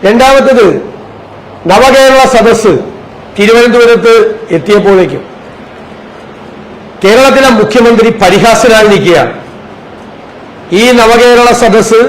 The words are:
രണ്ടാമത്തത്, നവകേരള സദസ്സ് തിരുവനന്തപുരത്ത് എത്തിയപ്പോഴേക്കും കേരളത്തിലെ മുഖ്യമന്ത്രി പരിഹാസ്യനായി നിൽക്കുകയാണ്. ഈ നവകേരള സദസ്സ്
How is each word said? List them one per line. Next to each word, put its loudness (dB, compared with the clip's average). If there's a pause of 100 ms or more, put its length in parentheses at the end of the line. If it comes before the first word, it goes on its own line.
രണ്ടാമത്തത്, 2 (1000)
നവകേരള 2 (140)
സദസ്സ് 0 (640)
തിരുവനന്തപുരത്ത് 2 (360)
എത്തിയപ്പോഴേക്കും -2 (1700)
കേരളത്തിലെ 2
മുഖ്യമന്ത്രി 0 (140)
പരിഹാസ്യനായി 2
നിൽക്കുകയാണ്. 0 (1400)
ഈ 0 (160)
നവകേരള 2 (140)
സദസ്സ് 0